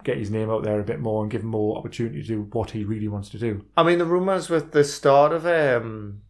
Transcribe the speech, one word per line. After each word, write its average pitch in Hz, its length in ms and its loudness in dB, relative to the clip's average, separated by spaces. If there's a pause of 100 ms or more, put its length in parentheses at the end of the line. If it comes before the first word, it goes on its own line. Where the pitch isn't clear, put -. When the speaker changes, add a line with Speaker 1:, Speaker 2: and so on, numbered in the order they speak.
Speaker 1:
get 123 140 -2
his 104 140 -4
name 110 180 -2
out 110 140 -2
there 104 180 0
a 101 40 -4
bit 113 140 -4
more 110 240 -2
and 107 80 -4
give 110 120 -4
him 113 80 -6
more 107 260 0
opportunity - 460 -6
to 104 60 -14
do 107 240 -4
what 110 180 -4
he 107 140 -6
really 107 240 -4
wants 101 200 -8
to 104 100 -14
do. 104 240 -4 (140)
Speaker 2:
I 165 60 6
mean, 170 160 4
the 170 80 0
rumours 180 420 0
with 156 240 0
the 147 100 6
start 143 480 6
of, 165 160 -2
um, 113 840 0